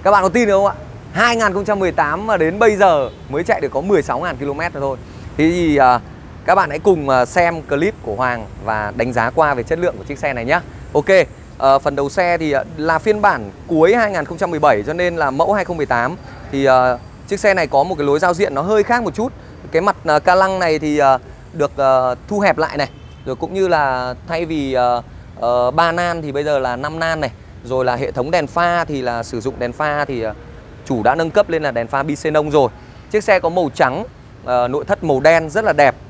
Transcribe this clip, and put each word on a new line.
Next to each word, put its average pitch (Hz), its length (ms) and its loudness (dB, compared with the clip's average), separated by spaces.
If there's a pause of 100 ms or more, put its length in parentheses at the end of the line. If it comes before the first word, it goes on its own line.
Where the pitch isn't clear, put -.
Các 190 80 6
bạn 196 120 6
có 190 60 2
tin 233 180 2
được 202 60 2
không 196 120 2
ạ? 196 80 0 (380)
Hai 233 240 2
nghìn 214 180 2
không 202 120 -4
trăm 208 140 0
mười 180 120 2
tám 165 360 0
mà 214 100 2
đến 170 220 0
bây 220 160 6
giờ 160 340 4 (200)
mới 147 140 -4
chạy 196 180 0
được 135 100 -4
có 135 100 -2
mười 185 200 2
sáu 131 180 -2
ngàn 165 200 -6
ki-lô-mét 143 340 -6
mà 143 60 -10
thôi. 135 180 -4 (400)
Thế 160 140 4
thì, 165 260 2
à, 127 220 6 (460)
các 175 100 4
bạn 180 140 2
hãy 147 100 -6
cùng, 160 300 2
à, 127 160 4
xem 170 360 0
clip 151 320 -2 (100)
của 107 120 -6
Hoàng 120 300 -4 (200)
và 107 300 -4
đánh 117 180 -4
giá 117 160 0
qua 147 240 2
về 120 100 -4
chất 160 160 -4
lượng 175 180 -2
của 98 60 -14
chiếc 139 160 -10
xe 143 140 -4
này 117 120 -6
nhé. 156 140 0 (340)
Ok, 147 120 0 (520)
ờ, 135 220 4
phần 143 160 -2
đầu 139 140 -2
xe 175 280 0
thì, 160 140 -2
à, 135 120 0 (140)
là 160 220 0
phiên 214 220 0
bản 131 300 0 (160)
cuối 170 280 4
hai 220 160 2
nghìn 160 140 -4
không 170 120 -10
trăm 180 140 -2
mười 156 80 -4
bảy, 127 240 4
cho 139 100 -6
nên 175 220 -2
là 147 160 0
mẫu 165 220 0
hai 196 120 -2
không 175 120 -6
mười 147 80 -2
tám 123 300 0 (360)
thì, 135 140 0
ờ, 127 320 4 (300)
chiếc 196 120 -4
xe 202 140 4
này 170 140 0
có 139 160 2
một 185 120 -4
cái 143 120 -2
lối 143 120 2
giao 175 140 2
diện 165 220 -2
nó 135 60 -2
hơi 208 220 2
khác 240 200 0
một 190 120 -6
chút. 233 180 -4 (380)
Cái 160 100 0
mặt, 196 140 0 (100)
ờ, 151 140 4
ca 180 160 4
lăng 190 240 2
này 160 200 0
thì, 147 180 0
ờ, 139 200 6 (360)
được, 147 220 -2
ờ, 131 400 2 (120)
thu 208 120 -2
hẹp 180 180 2
lại 156 200 -2
này. 143 120 -2 (360)
Rồi 131 100 -6
cũng 160 180 -8
như 190 140 0
là 131 480 0 (120)
thay 170 180 -4
vì, 147 280 -4
ờ, 123 280 2 (380)
ờ, 123 320 0
ba 165 200 2
nan 170 300 -2
thì 147 100 -8
bây 143 120 -4
giờ 147 160 0
là 123 160 -4
năm 147 240 -8
nan 165 220 -2
này. 127 100 -4 (320)
Rồi 127 220 -2
là 123 100 0
hệ 127 160 -4
thống 131 200 -4
đèn 160 160 0
pha 170 380 0
thì 147 160 -6
là 120 220 -4
sử 113 180 -8
dụng 131 180 -8
đèn 123 140 -4
pha 147 320 -2
thì, 127 160 -6
ờ, 107 120 -4 (520)
chủ 117 180 -2
đã 123 120 4
nâng 165 160 -2
cấp 156 180 2
lên 160 140 -2
là 143 80 -2
đèn 117 160 -4
pha 139 160 -2
bi 139 120 -4
xenon 151 360 -2
rồi. 139 180 4 (420)
Chiếc 208 120 0
xe 190 160 4
có 165 100 0
màu 170 260 0
trắng, 156 300 0 (400)
ờ, 123 220 2
nội 143 180 -4
thất 180 180 -2
màu 143 160 0
đen 160 300 0
rất 208 160 -4
là 175 80 0
đẹp. 143 220 2 (140)